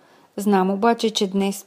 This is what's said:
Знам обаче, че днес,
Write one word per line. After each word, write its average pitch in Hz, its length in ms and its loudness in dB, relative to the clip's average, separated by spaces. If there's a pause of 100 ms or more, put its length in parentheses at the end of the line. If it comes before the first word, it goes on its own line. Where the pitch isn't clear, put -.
(380)
Знам 196 320 2
обаче, 226 400 0
че 208 180 -2
днес, 196 400 -4